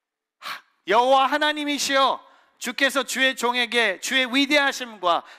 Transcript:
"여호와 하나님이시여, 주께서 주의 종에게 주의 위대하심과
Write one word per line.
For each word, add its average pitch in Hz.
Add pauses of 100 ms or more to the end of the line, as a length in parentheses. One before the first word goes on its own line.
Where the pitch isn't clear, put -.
(880)
"여호와 262
하나님이시여, 285 (360)
주께서 262
주의 262
종에게 233
주의 262
위대하심과 254 (160)